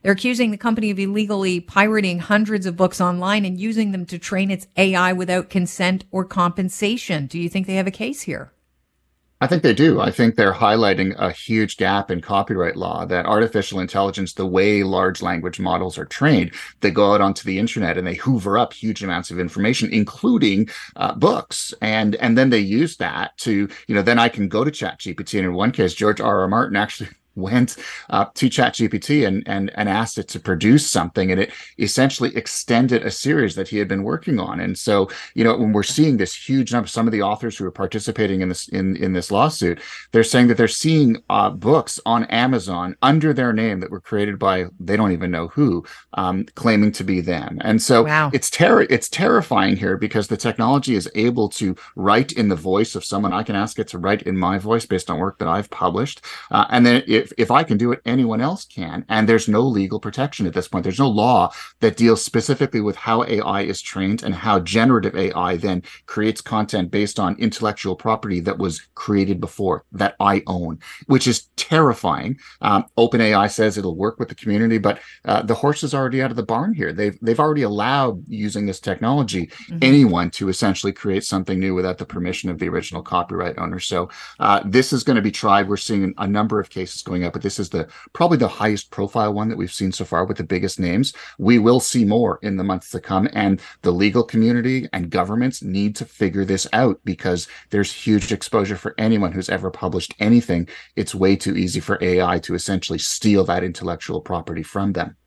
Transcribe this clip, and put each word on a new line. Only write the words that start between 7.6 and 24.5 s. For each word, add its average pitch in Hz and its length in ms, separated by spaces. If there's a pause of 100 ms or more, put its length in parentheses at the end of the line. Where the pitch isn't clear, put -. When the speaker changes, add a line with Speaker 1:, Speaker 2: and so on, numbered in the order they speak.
Speaker 1:
they 190 80
have 190 120
a 190 40
case 247 300
here? - 320 (880)
Speaker 2:
I 135 60
think 170 160
they 123 100
do. 147 260
I 104 120
think 113 240
they're 98 180
highlighting 98 640
a 92 140
huge 110 460
gap 98 320
in 87 120
copyright 95 560
law, 87 280
that 90 200
artificial 104 540
intelligence, 98 540
the 95 120
way 98 380
large 95 380
language 90 380
models 90 380
are 76 80
trained, 120 480 (260)
they 101 120
go 101 220
out 104 80
onto 98 220
the 95 160
internet 98 380
and 90 100
they 85 80
hoover 104 420
up 120 160
huge 107 300
amounts 90 260
of 85 100
information, 101 520
including, 107 760 (260)
uh, - 200
books. - 680
And, 107 340
and 117 220
then 131 120
they 117 100
use 110 380
that 82 420
to, 101 280 (200)
you 104 80
know, 101 80
then 117 160
I 117 100
can 101 180
go 110 160